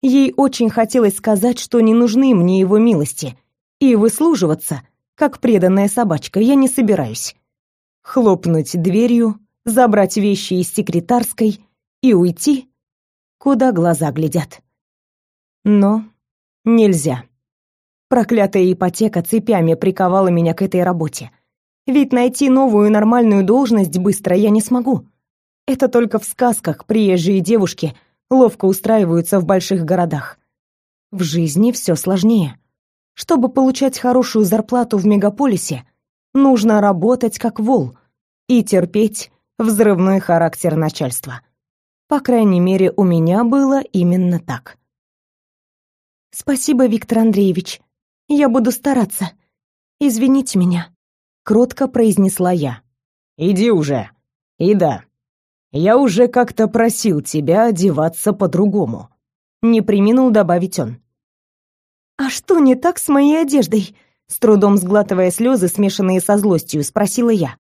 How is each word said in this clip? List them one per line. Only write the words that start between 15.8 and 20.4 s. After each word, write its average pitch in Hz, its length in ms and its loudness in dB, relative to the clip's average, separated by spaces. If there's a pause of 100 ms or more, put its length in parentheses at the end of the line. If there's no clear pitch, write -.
нельзя. 175 600 2 (840)
Проклятая 202 640 0
ипотека 185 500 -2
цепями 190 520 0
приковала 190 540 0
меня 170 260 0